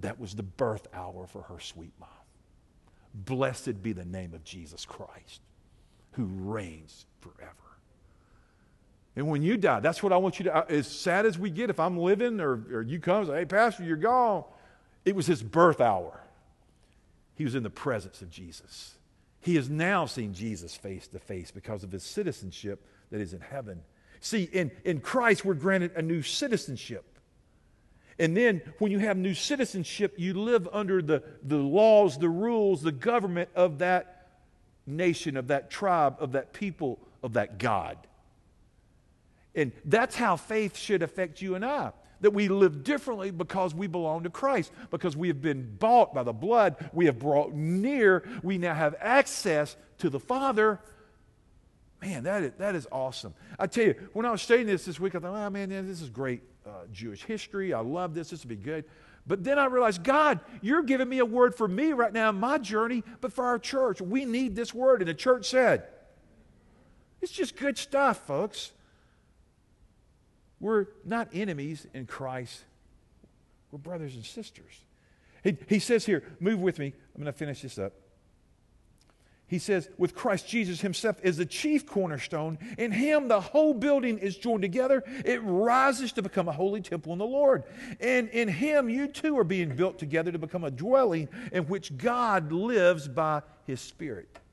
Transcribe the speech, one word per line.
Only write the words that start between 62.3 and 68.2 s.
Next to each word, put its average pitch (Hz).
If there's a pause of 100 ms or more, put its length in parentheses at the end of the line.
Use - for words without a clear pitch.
my 262
journey, 226 (160)
but -
for 262
our 247
church. 254
We 202
need 247
this 226
word." 247
And 170
the 165
church 254
said, 247 (1300)
"It's 370
just -
good 277
stuff, 277